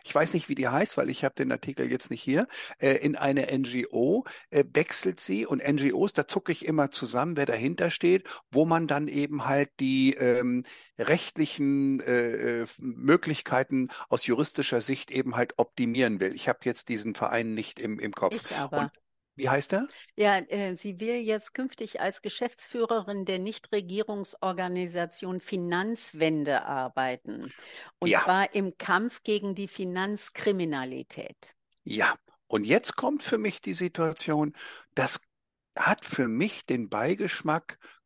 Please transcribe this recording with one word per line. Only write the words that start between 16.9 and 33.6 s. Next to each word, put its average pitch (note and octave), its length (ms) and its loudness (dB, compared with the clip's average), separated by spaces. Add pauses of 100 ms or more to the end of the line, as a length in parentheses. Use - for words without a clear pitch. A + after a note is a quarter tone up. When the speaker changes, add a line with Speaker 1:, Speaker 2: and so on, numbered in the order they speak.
Speaker 1:
Verein A2+ 400 -2
nicht A2 240 -8
im, G#2+ 200 -4
im G#2+ 140 -6
Kopf. F#2 180 0
Speaker 2:
Ich - 240 -8
aber. C#3+ 160 -4
Speaker 1:
Und C#3+ 200 -2 (440)
wie C3 140 -2
heißt C#3 240 2
er? A3+ 160 -2 (300)
Speaker 2:
Ja, G3+ 200 6
äh, F#3+ 360 -4
sie F#3 240 -8
will A3+ 180 -2
jetzt A3 360 -4
künftig - 480 -6
als F#3+ 220 -4
Geschäftsführerin G#3+ 1040 -4
der F#3+ 120 -2
Nichtregierungsorganisation F#3 2000 -4
Finanzwende E3+ 1200 0
arbeiten. B2+ 880 -4 (460)
Und F3 120 2
Speaker 1:
Ja. - 40 6
Speaker 2:
zwar F#3+ 400 4
im G3 240 -2
Kampf G3+ 420 0
gegen G3+ 320 -2
die G3 140 -6
Finanzkriminalität. F3+ 1900 -4 (320)
Speaker 1:
Ja. G#2+ 300 0 (340)
Und G#2+ 160 0
jetzt D#3+ 300 2
kommt C#4+ 280 -2
für - 140 0
mich G#3 240 -2